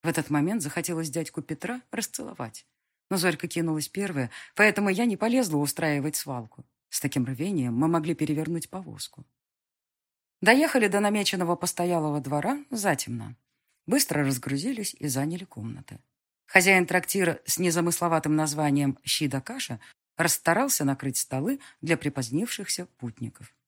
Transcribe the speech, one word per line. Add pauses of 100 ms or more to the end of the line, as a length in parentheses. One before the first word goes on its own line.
В
этот
момент
захотелось
дядьку
Петра (100)
расцеловать. (440)
Но
Зорька
кинулась
первая, (260)
поэтому
я
не
полезла
устраивать
свалку. (260)
С
таким
рвением
мы
могли
перевернуть
повозку. (1160)
Доехали
до
намеченного
постоялого
двора
затемно. (520)
Быстро
разгрузились
и
заняли
комнаты. (460)
Хозяин
трактира
с
незамысловатым
названием
«Щи
да
каша» (380)
расстарался
накрыть
столы (220)
для
припозднившихся (100)
путников. (120)